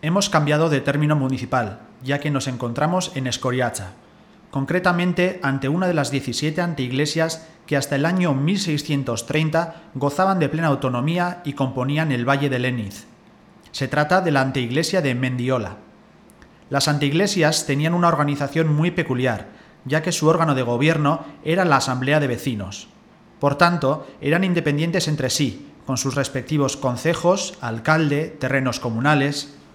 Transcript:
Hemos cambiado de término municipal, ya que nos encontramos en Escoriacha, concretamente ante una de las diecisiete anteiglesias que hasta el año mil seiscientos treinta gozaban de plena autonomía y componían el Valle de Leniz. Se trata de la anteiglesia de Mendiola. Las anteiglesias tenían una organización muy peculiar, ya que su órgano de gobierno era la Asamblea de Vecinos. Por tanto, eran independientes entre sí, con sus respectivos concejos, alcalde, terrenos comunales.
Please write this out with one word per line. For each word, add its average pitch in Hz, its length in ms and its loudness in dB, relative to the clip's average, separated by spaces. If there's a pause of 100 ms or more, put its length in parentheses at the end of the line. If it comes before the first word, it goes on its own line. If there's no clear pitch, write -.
Hemos 190 240 2
cambiado 151 400 2
de 143 120 2
término 147 340 0
municipal, 127 640 -2 (240)
ya 139 160 -2
que 147 140 -2
nos 139 160 -2
encontramos 139 640 -2
en 131 140 -4
Escoriacha, 123 640 -4 (580)
concretamente 180 920 0
ante 135 240 -2
una 180 180 0
de 175 80 0
las 135 160 0
diecisiete 139 500 -4
anteiglesias 147 880 -2 (200)
que 147 100 0
hasta 135 180 -2
el 139 100 0
año 175 300 2
mil 151 240 2
seiscientos 143 680 -2
treinta 156 500 0 (180)
gozaban 180 460 2
de 151 80 2
plena 160 180 -2
autonomía 147 760 0
y 139 80 -6
componían 139 580 -2
el 120 180 0
Valle 139 220 2
de 127 80 -2
Leniz. 123 480 -4 (640)
Se - 160 -4
trata 151 340 2
de 170 120 0
la 139 80 4
anteiglesia 131 600 0
de 135 120 0
Mendiola. 123 600 -2 (920)
Las 139 200 0
anteiglesias 151 760 2
tenían 147 300 0
una 175 140 4
organización 147 680 0
muy 160 160 2
peculiar, 127 600 -2 (340)
ya 147 180 0
que 175 80 -2
su 160 160 2
órgano 160 300 4
de 131 60 2
gobierno 147 600 2 (200)
era 180 200 2
la 156 120 6
Asamblea 131 420 2
de 143 80 2
Vecinos. 110 640 -4 (500)
Por 143 160 2
tanto, 160 500 2 (160)
eran 156 220 2
independientes 165 640 0
entre 151 240 -2
sí, - 400 -2 (160)
con 131 100 -2
sus 131 200 -2
respectivos 139 600 -2
concejos, 165 840 0
alcalde, 147 800 0
terrenos 131 400 0
comunales. 139 760 0 (160)